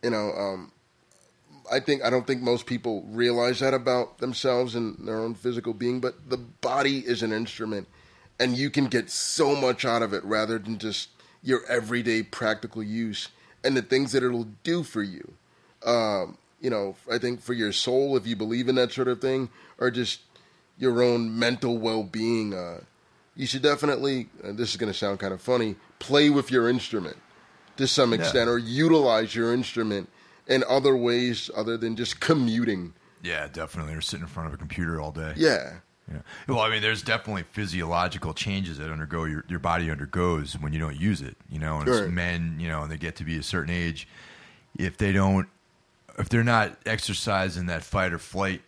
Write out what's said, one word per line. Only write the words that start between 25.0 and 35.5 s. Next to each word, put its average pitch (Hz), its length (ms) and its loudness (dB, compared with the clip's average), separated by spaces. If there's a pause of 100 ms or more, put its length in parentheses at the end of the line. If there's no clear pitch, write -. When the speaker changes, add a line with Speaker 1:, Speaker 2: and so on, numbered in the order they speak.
Speaker 1:
kind 95 140 -2
of 92 80 -10
funny, 113 340 0 (240)
play 143 300 6
with 143 220 4
your 120 180 6
instrument 110 480 -2 (600)
to 135 100 0
some 127 260 4
Speaker 2:
Yeah. 110 60 2
Speaker 1:
extent, 117 300 4
or 120 80 4
utilize 120 800 4
your 117 180 2
instrument 110 560 -2 (380)
in 131 200 4
other 135 300 6
ways 120 580 0
other 110 220 -2
than 113 180 -2
just 113 240 -6
commuting. 113 760 0 (280)
Speaker 2:
Yeah, 78 260 -6
definitely. 78 460 -8
Or 78 80 -6
sitting 80 220 -6
in 85 40 -10
front 80 200 -8
of 76 60 -8
a 76 40 -12
computer 80 420 -4
all 76 120 -6
day. 78 260 -8
Speaker 1:
Yeah. 85 380 2 (360)